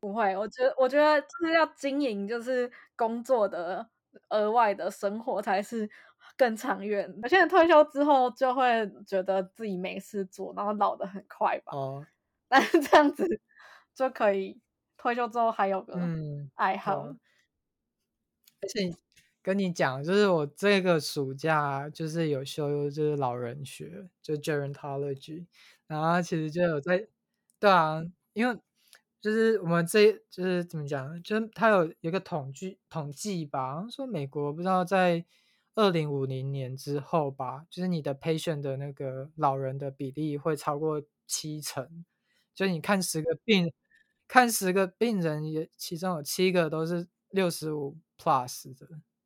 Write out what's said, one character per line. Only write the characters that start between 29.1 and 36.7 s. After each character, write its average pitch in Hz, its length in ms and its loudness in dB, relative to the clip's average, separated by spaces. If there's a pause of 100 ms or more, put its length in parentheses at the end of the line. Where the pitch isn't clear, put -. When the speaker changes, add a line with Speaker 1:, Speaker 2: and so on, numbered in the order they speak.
Speaker 2:
就 214 120 -4
是 220 300 2
我 180 60 -6
们 170 200 2
这， 214 260 6 (160)
就 180 140 -8
是 180 200 0
怎 170 140 -10
么 151 100 -8
讲， 147 360 -6
就 220 160 -2
是 220 160 -4
它 220 140 4
有 180 220 4 (100)
一 165 100 -4
个 185 80 -2
统 143 340 -8
计， 185 240 -12 (120)
统 147 220 -8
计 175 320 -6
吧， 135 300 -6
好 156 80 -8
像 226 80 -12
说 269 160 -10
美 165 220 -6
国 143 260 -4
不 160 80 -8
知 180 60 -4
道 185 180 2
在 175 400 2 (480)
二 214 160 4
零 160 220 0
五 135 140 -2
零 131 260 -6
年 131 260 -6